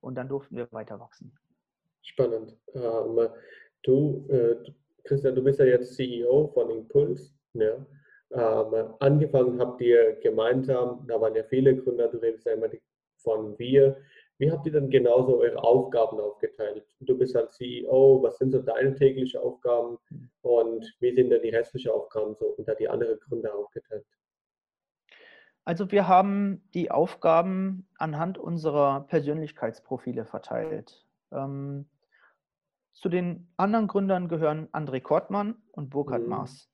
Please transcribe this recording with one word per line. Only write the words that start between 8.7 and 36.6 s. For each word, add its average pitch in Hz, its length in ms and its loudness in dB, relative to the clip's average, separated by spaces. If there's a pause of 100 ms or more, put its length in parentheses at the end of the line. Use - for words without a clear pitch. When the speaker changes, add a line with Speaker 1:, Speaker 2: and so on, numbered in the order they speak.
Speaker 2:
angefangen 139 600 4
habt 123 220 -2
ihr 117 380 6
gemeinsam, 123 880 0
da 113 140 -2
waren 110 140 0
ja 113 80 -2
viele 131 320 4
Gründer, 120 320 -2
du 117 100 -6
redest 113 280 -4
ja 113 80 -2
immer 113 140 -4
die, - 140 -10 (360)
von 110 420 -6
wir. 135 380 4 (420)
Wie 147 120 2
habt 156 140 -6
ihr 156 60 -4
denn 139 180 0
genauso 127 480 4
eure 117 260 0
Aufgaben 117 560 2
aufgeteilt? 104 680 -8 (140)
Du 127 160 0
bist 127 180 -2
halt 117 160 -2
C 123 300 -12
E - 60 -10
O, 131 360 6
was - 160 -2
sind 131 120 0
so 127 120 0
deine 131 320 0
täglichen 131 440 0
Aufgaben 120 600 -4 (420)
und 113 580 0
wie 123 140 0
sind 127 160 4
denn 117 140 4
die 113 60 -2
restlichen 117 420 -4
Aufgaben 107 440 -6
so 110 120 -6 (100)
unter 110 160 -6
die 110 160 -4
anderen 113 300 -4
Gründer 113 360 -8
aufgeteilt? 104 500 -12 (1600)
Speaker 1:
Also 175 280 -6
wir 202 160 4
haben 196 680 2
die 180 180 -4
Aufgaben 185 960 0 (100)
anhand 160 400 -6
unserer 147 640 0
Persönlichkeitsprofile 139 1200 -6
verteilt. - 840 -10 (240)
Ähm, 139 560 -10 (1040)
zu - 160 -6
den 175 480 -6
anderen 208 300 0
Gründern 190 420 -2
gehören 156 400 -2
André 139 320 -6
Kortmann 202 540 -2 (160)
und 139 180 -12
Burkhard 135 340 -4
Speaker 2:
Mhm. 120 60 -8
Speaker 1:
Maas. - 440 -10